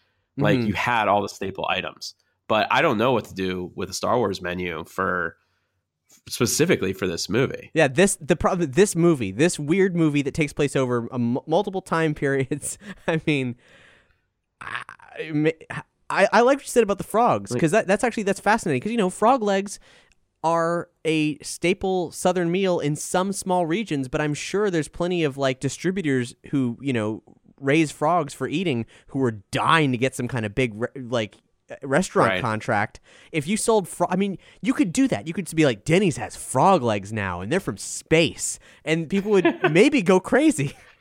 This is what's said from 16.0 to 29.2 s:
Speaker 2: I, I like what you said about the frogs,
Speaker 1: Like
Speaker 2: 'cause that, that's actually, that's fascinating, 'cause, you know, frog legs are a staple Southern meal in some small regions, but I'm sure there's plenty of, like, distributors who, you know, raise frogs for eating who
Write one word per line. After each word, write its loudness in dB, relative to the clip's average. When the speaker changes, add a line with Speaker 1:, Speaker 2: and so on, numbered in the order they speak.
Speaker 2:
I, 4
I 6
like 6
what -12
you -14
said 4
about 0
the -10
frogs, 0
Speaker 1:
Like 0
Speaker 2:
'cause 2
that, 2
that's 2
actually, -2
that's -2
fascinating, 0
'cause, -6
you -2
know, 2
frog 2
legs -2
are 0
a 0
staple -2
Southern 0
meal 0
in -2
some -2
small -2
regions, -4
but -4
I'm 0
sure -2
there's -2
plenty -2
of, -2
like, 0
distributors -2
who, 0
you -2
know, -2
raise 2
frogs 0
for -6
eating -2
who -4